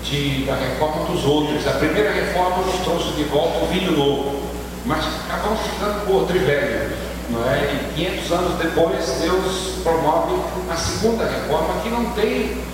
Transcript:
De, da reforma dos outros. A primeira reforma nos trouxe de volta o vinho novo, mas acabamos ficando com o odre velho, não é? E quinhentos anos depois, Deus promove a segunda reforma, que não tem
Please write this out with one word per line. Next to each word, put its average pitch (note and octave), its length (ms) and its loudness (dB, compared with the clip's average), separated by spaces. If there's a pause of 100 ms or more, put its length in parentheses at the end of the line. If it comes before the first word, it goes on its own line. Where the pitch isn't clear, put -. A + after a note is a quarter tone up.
De, C#3 400 0
da C3+ 120 0
reforma D#3 500 0
dos - 180 -2
outros. D3 420 2
A C3 60 2
primeira F#3 400 2
reforma F3+ 540 0
nos F#3 180 0
trouxe E3 300 0
de D3+ 100 0
volta D#3 400 2
o E3+ 40 0
vinho F3+ 260 2
novo, C#3 500 2 (420)
mas D#3+ 140 0 (300)
acabamos G#3 320 -2
ficando G#3 440 -2
com F#3+ 60 2
o F#3+ 120 4
odre F3+ 160 2
velho, - 520 2 (380)
não A#2 200 0
é? A2+ 240 2
E - 220 -4
quinhentos F3+ 340 -2
anos F3+ 300 0
depois, E3 400 2 (220)
Deus F#3 600 0
promove E3 600 2 (280)
a E3 60 -2
segunda F#3 480 0
reforma, D3+ 580 0
que A3+ 80 -2
não A#3 220 0
tem A3+ 500 0 (120)